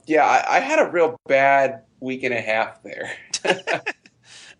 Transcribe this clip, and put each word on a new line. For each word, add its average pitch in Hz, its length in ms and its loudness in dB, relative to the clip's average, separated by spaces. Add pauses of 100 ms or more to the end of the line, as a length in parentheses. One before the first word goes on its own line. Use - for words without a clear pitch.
yeah, 151 180 4
I, - 320 2
I - 40 4
had 302 180 0
a - 100 2
real 160 280 0 (100)
bad 139 540 2 (180)
week 131 240 -8
and 123 100 -2
a 113 80 -4
half 110 420 -4
there. - 280 -12 (320)
<laughs> - 400 -4 (760)